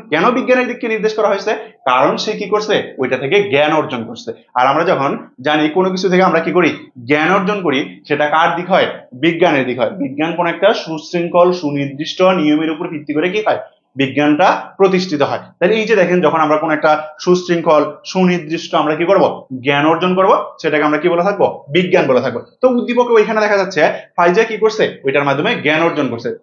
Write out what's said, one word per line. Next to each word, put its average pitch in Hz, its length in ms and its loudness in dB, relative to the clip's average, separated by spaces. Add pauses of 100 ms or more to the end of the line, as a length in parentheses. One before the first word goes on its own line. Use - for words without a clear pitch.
কেন 180 220 2
বিজ্ঞানের 247 360 0
দিককে 240 200 -8
নির্দেশ 214 260 -2
করা 220 140 0
হয়েছে? 202 260 -2 (320)
কারণ 135 320 2
সে 220 160 -6
কি 190 120 -6
করছে? 208 520 -2
ওইটা 127 200 -2
থেকে 139 320 0
জ্ঞান 151 240 2
অর্জন 135 320 -4
করছে। 117 280 -12 (220)
আর 127 120 2
আমরা 156 160 2
যখন 160 440 -2 (140)
জানি 151 280 0
কোনো 185 200 0
কিছু 185 200 -2
থেকে 180 140 4
আমরা 165 160 2
কি 165 120 -4
করি? 160 260 2 (300)
জ্ঞান 151 240 0
অর্জন 196 300 0
করি, 139 460 -4
সেটা 147 180 0
কার 160 300 2
দিক 175 140 -8
হয়? 160 180 4 (260)
বিজ্ঞানের 151 540 0
দিক 123 120 -4
হয়। 110 100 0
বিজ্ঞান 143 460 -6
কোন 233 120 -2
একটা 208 260 2
সুশৃঙ্খল 170 800 0
সুনির্দিষ্ট 143 680 -4
নিয়মের 160 500 2
উপর 165 160 -6
ভিত্তি 151 260 -10
করে 156 160 0
কি 208 180 -2
হয়? 135 120 0 (360)
বিজ্ঞানটা 147 840 0
প্রতিষ্ঠিত 180 440 2
হয়। 123 180 0 (200)
তাহলে 196 160 2
এই 220 100 -2
যে 220 100 2
দেখেন, 180 260 2
যখন 156 180 2
আমরা 151 180 2
কোন 156 140 -2
একটা 151 360 0 (120)
সুশৃঙ্খল 170 720 2 (120)
সুনির্দিষ্ট 175 680 -2
আমরা 151 200 0
কি 165 100 -2
করব? 170 420 2 (160)
জ্ঞান 143 220 2
অর্জন 170 300 2
করব, 190 460 2
সেটাকে 151 220 0
আমরা 151 140 2
কি 165 120 0
বলে 170 140 2
থাকবো? 185 480 -2
বিজ্ঞান 175 360 2
বলে 127 140 2
থাকবো। 120 180 -6 (220)
তো 254 80 4
উদ্দীপকে 240 440 0
ওইখানে 214 280 2
দেখা 208 160 2
যাচ্ছে 180 240 0 (360)
ফাইজা 180 260 4
কি 220 140 -4
করছে? 214 460 0
ওইটার 139 200 0
মাধ্যমে 147 320 0
জ্ঞান 151 260 0
অর্জন 151 280 0
করছে, 113 200 -6 (140)